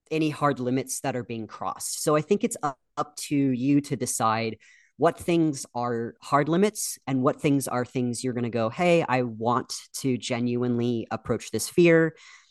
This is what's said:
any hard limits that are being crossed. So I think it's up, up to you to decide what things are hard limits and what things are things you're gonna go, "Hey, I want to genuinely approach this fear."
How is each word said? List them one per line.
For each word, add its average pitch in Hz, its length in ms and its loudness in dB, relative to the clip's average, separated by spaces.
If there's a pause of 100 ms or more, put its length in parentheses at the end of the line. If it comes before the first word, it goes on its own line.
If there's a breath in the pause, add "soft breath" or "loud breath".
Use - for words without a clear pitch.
(120)
any 156 180 0
hard 143 300 0
limits 127 420 -2
that 131 140 -4
are 123 80 -4
being 113 240 -10
crossed. - 560 -8
So 151 120 4
I 151 60 2
think 202 220 0
it's 233 200 -4
up, 143 140 -4 (200)
up - 180 -6
to - 200 -4
you 139 460 2
to 143 140 -6
decide 113 600 -2 (400 soft breath)
what 165 200 2
things 160 560 0
are 120 480 -4
hard 143 280 2
limits 196 480 0 (100)
and 135 160 0
what 143 160 0
things 139 280 2
are 123 180 -2
things 123 380 -4
you're 127 100 -2
gonna 120 160 -2
go, 113 200 0
"Hey, 170 380 2
I 127 140 2
want 117 520 -2 (260)
to 127 180 0
genuinely 120 920 -2
approach - 420 -4
this - 180 -4
fear." 165 460 6 (360 soft breath)